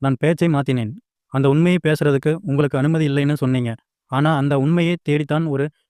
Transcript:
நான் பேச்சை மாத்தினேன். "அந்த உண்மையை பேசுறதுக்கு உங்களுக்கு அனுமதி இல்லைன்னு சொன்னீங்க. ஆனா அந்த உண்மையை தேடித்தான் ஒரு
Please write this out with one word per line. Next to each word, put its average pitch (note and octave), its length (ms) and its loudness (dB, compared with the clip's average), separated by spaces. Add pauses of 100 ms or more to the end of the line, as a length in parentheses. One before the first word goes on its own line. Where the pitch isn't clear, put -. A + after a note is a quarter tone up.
நான் C3 180 0
பேச்சை E3 280 0
மாத்தினேன். C3 440 0 (420)
"அந்த C#3 160 2
உண்மையை E3+ 340 4
பேசுறதுக்கு D3 480 0 (100)
உங்களுக்கு C#3 360 -2
அனுமதி D#3 300 0
இல்லைன்னு C#3+ 300 0
சொன்னீங்க. B2+ 340 -2 (400)
ஆனா C#3+ 260 2
அந்த C#3+ 220 0
உண்மையை E3+ 440 0
தேடித்தான் D3+ 420 -2
ஒரு C#3+ 200 -2 (240)